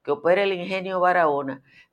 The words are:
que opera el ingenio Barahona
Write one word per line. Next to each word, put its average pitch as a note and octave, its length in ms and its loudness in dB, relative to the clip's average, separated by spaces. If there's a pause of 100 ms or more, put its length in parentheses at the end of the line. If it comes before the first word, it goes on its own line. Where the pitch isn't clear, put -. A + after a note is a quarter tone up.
que C#3+ 80 -6
opera E3 300 2
el G3 120 0
ingenio F#3 460 -6
Barahona D3+ 640 0 (320)